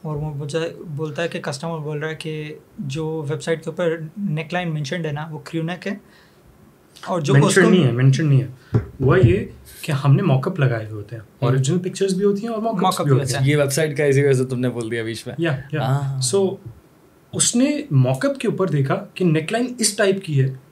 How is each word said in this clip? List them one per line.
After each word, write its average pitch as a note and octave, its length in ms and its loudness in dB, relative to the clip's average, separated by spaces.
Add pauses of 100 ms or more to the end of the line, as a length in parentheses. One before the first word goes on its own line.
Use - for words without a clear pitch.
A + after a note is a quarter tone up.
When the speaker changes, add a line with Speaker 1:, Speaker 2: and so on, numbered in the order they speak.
Speaker 1:
और D3+ 120 -6
वो D3+ 180 -6
मुझे D#3+ 520 -6
बोलता D#3 360 -6
है E3+ 60 -2
कि F3 100 -8
customer E3 400 -6
बोल D3+ 200 -6
रहा D#3 120 -6
है D#3 60 -8
कि D#3 420 -10 (220)
जो D#3 420 -6
website D#3+ 420 -4
के E3 60 -6
ऊपर D#3+ 480 -4
neckline E3+ 500 -4
mentioned D#3 380 -4
है D3+ 60 -4
ना, D3+ 200 -8
वो C#3+ 180 -12
क्रू E3 120 -4
नेक E3+ 240 -6
है। - 140 -6 (1080)
और F3+ 140 -2
जो C#3+ 100 0
Speaker 2:
मेंशन C#3+ 140 8
Speaker 1:
उसको F#3+ 140 6
Speaker 2:
नहीं F3 240 6
है, A#2+ 80 4
मेंशन C3+ 340 4
नहीं C3+ 140 6
है। C3 80 -4 (280)
हुआ C3+ 400 2
ये A#2+ 360 4 (320)
कि D#3+ 80 -2
हमने C#3+ 300 4
mockup D3+ 380 0
लगाए A#2 240 0
हुए G#2+ 80 -12
होते G#2+ 240 -12
हैं, A2 60 -14
Speaker 3:
हम्म। - 300 -2
Speaker 2:
original C3+ 260 2
pictures F#3 360 -2
भी F#3+ 100 -2
होती G3+ 180 2
हैं A#3 60 -8
और A3 140 -6
mockups A3 200 -2
Speaker 1:
मॉकअप F#3 180 0
Speaker 2:
भी E3+ 40 0
Speaker 1:
भी D3 60 2
Speaker 2:
होते C3+ 120 4
Speaker 1:
होते C3+ 120 -2
Speaker 2:
हैं। C#3 60 -2
Speaker 1:
हैं। C3 80 2
Speaker 3:
ये D3 80 4
website C#3+ 400 0
का D3+ 80 0
इसी C#3 180 4
वजह C#3 120 4
से B2+ 100 2
तुमने B2+ 240 -2
बोल A2+ 220 -6
दिया A#2 140 -4
बीच A2 240 -8
में। A2+ 120 -10
Speaker 2:
या, E3 120 0 (220)
या। C#3 120 -2
Speaker 3:
हाँ। C3+ 340 -2
Speaker 2:
So, F#3+ 360 0 (800)
उसने C4+ 580 2
mockup C3+ 440 2
के A3+ 120 -2
ऊपर F#3 220 0
देखा C#3+ 240 2
कि F#3+ 300 -4
neckline F#3 560 0
इस - 180 -2
type G3 260 2
की D3+ 100 -6
है C3 260 0 (120)